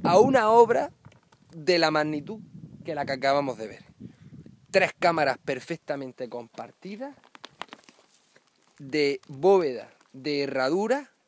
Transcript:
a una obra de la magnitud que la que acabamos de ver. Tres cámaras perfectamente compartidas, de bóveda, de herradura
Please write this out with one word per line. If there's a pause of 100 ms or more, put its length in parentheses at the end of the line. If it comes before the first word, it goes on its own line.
a
una
obra (640)
de
la
magnitud (440)
que
la
que
acabamos
de
ver. (880)
Tres
cámaras
perfectamente
compartidas, (1600)
de
bóveda, (240)
de
herradura (160)